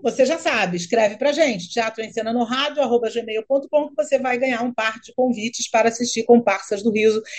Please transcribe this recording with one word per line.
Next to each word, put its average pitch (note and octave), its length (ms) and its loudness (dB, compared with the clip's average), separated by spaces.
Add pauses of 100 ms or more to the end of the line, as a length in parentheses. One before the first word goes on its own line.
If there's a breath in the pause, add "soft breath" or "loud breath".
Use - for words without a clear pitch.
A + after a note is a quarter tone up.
você B3 240 0
já D#4+ 140 0
sabe, G#3+ 360 -2
escreve G#3+ 400 0
pra C#4 160 0
gente, C4 380 0
teatro A3 340 -4
em G#3 80 -12
cena A3 220 -4
no A#3+ 100 0
rádio C#4 380 -2
arroba A#3+ 300 0
gmail A3 360 -6
ponto C#4 220 0
com, D4 180 2
que C#4+ 80 -18
você C#4+ 220 0
vai B3 220 -2
ganhar B3 240 -2
um B3 100 -4
par A3 260 -4
de - 140 -20
convites A#3+ 560 -2
para A3 200 2
assistir A#3 340 -4
Comparsas G#3 580 2
do A3+ 80 4
Riso, G#3+ 320 4 (180 loud breath)